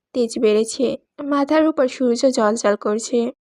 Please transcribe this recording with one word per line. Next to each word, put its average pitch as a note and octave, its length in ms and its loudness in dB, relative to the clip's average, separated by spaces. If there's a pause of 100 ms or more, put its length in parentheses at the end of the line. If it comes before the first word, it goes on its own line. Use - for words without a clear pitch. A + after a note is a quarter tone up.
(140)
তেজ A#3 260 -2
বেড়েছে। A3 580 0 (260)
মাথার C#4+ 440 2
উপর D#4 200 0
সূর্য B3+ 440 0
জ্বলজ্বল G#3+ 440 2
করছে। A#3 560 -2 (120)